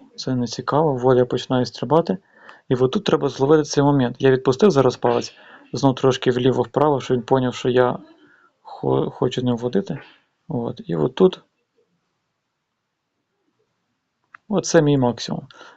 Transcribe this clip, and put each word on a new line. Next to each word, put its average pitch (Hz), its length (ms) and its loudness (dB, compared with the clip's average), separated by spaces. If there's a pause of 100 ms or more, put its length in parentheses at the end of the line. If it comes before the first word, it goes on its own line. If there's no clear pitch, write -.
(160)
це 131 200 -6
не 123 120 -2
цікаво, 143 480 -2
вот 123 220 2
я 123 80 4
починаю 123 400 -2
стрибати, 156 520 -2 (520)
і 131 60 0
от 127 160 2
тут 202 120 -4
треба 143 260 0
зловити 143 340 2
цей 143 200 0
момент. 139 360 2
Я 135 120 4
відпустив 131 400 2
зараз 131 260 2
палець, 120 360 -2 (400)
знов 131 220 0
трошки 131 360 0
вліво-вправо, 123 720 0
щоб 131 160 -2
він 117 60 -6
поняв, 127 320 0
що - 140 -4
я 123 300 2 (600)
хо-, 139 500 -4
хочу 127 300 -4
ним 123 160 -2
водити. 123 420 -4 (480)
От, 120 380 -8
і 170 100 -6
от 147 200 -2
тут, 190 260 2 (3000)
оце 175 340 2
мій 147 160 4
максимум. - 500 -4 (300)